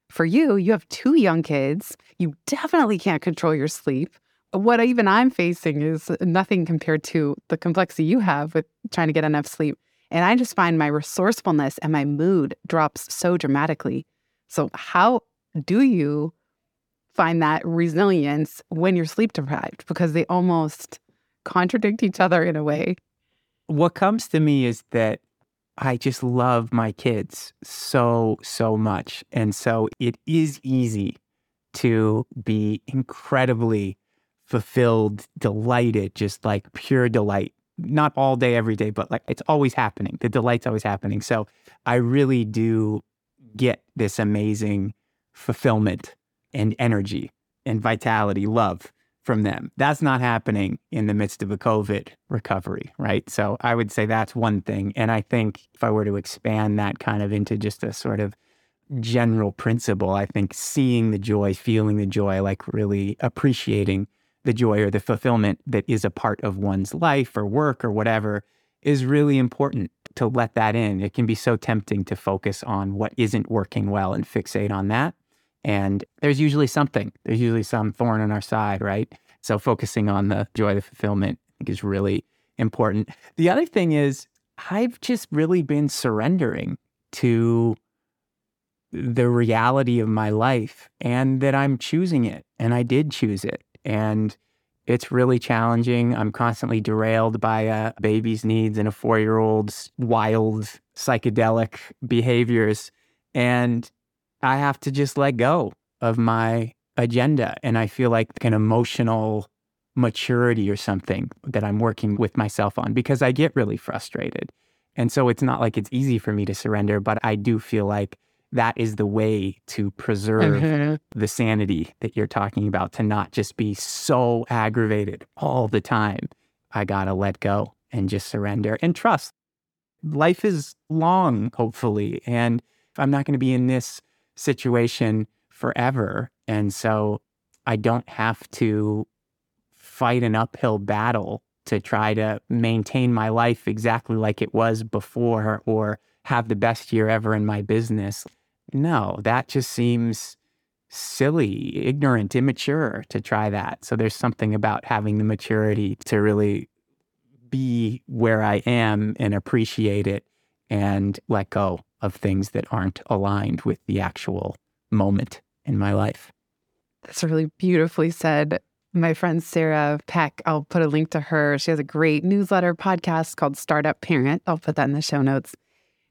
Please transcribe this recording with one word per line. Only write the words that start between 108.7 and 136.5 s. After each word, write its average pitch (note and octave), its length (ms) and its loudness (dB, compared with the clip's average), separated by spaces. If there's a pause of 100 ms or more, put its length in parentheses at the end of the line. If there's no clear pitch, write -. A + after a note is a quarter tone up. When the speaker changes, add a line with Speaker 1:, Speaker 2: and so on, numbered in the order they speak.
Speaker 2:
maturity A#2+ 760 2
or G2+ 60 0
something F#2+ 540 -4 (140)
that G#2+ 200 -2
I'm G#2 160 0
working A2 340 0
with G#2+ 220 -2
myself G#2 420 0
on G#2+ 140 -2
because B2+ 280 0
I B2+ 120 4
get D3 240 0
really G#2 200 0
frustrated. - 760 -8 (440)
And A#2+ 160 0
so B2+ 180 2
it's A#2 140 0
not B2+ 180 0
like A#2 160 0
it's G2+ 160 -4
easy B2+ 260 0
for G#2+ 140 -2
me G#2 120 0
to G2 100 -4
surrender, G#2 460 0
but G#2+ 240 0
I G#2+ 100 2
do G#2+ 240 0
feel G#2 280 -2
like G2+ 300 -2 (380)
that A#2 220 2
is A2 200 -2
the G#2 100 0
way G#2 500 0 (100)
to G2+ 260 -4
preserve A2+ 680 0
Speaker 1:
Mm-hmm. D3+ 560 -2
Speaker 2:
the G#2+ 100 0
sanity G#2 720 0
that - 160 -8
you're G#2 100 0
talking G#2 420 -2
about, F#2+ 240 -2
to - 100 -4
not G#2 300 0
just - 240 -4
be G#2 160 -2
so A#2+ 800 0
aggravated A2 720 0 (140)
all C3 300 0
the G#2 120 0
time. G#2+ 480 -2 (420)
I G#2 140 -2
gotta G2 300 -2
let F#2+ 260 -2
go G2+ 320 -2 (200)
and G2 180 -2
just G2+ 160 -4
surrender G#2+ 560 -2
and E3 120 0
trust. - 380 -2 (680)
Life D#3 420 0
is F3 300 -2 (160)
long, D#3+ 640 2
hopefully, A2 720 -2
and A#2+ 360 0 (360)
I'm C#3 120 0
not C#3 140 0
gonna C#3+ 140 -2
be C3 160 2
in B2+ 140 2
this B2+ 340 -4 (340)
situation A#2 920 0 (220)
forever. B2 800 -2 (160)
And G#2 280 -2